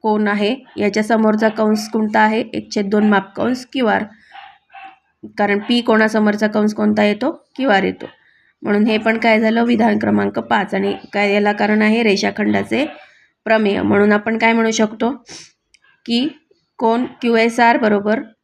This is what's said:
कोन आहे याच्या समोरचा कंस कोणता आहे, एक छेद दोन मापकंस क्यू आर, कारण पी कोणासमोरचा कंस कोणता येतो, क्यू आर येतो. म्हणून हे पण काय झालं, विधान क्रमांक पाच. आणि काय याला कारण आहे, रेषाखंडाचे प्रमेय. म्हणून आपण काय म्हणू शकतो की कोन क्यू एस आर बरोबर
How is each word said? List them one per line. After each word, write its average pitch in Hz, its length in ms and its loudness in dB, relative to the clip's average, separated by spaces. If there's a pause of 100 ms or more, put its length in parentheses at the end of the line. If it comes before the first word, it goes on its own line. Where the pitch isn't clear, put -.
कोन 214 260 0
आहे 208 280 -2 (200)
याच्या 208 260 0
समोरचा 214 460 2
कंस 214 420 -2
कोणता 214 300 0
आहे, 220 240 0 (100)
एक - 200 -10
छेद 208 120 -2
दोन 208 220 2
मापकंस 208 640 -2
क्यू 262 140 -2
आर, 202 180 0 (1300)
कारण 202 200 0
पी 240 220 0
कोणासमोरचा 220 680 2
कंस 214 280 0
कोणता 208 300 0
येतो, 208 280 0 (240)
क्यू 262 120 -2
आर 196 140 4
येतो. 185 240 -6 (560)
म्हणून 208 240 2
हे 220 120 0
पण 220 200 0
काय 226 220 2
झालं, 226 240 0
विधान 226 340 2
क्रमांक 208 400 -2
पाच. 220 360 -4
आणि 196 200 -2 (180)
काय 202 220 0
याला 208 180 0
कारण 214 300 0
आहे, 220 200 2
रेषाखंडाचे 208 840 -2 (580)
प्रमेय. 208 380 0
म्हणून 202 300 2
आपण 214 260 -2
काय 226 140 2
म्हणू 226 180 2
शकतो 220 420 -2 (920)
की 240 220 0 (500)
कोन 233 260 0
क्यू 233 320 -2
एस 233 240 2
आर 233 160 4
बरोबर 208 440 0 (240)